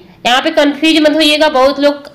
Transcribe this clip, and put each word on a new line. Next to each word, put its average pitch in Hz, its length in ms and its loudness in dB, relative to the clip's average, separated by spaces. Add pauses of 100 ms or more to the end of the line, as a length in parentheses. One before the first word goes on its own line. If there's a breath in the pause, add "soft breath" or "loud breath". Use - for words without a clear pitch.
(260 loud breath)
यहाँ 247 160 0
पे 311 80 -2
confuse 311 520 0
मत 302 140 2
होइएगा, 302 340 2
बहुत 277 300 0
लोग 285 360 -2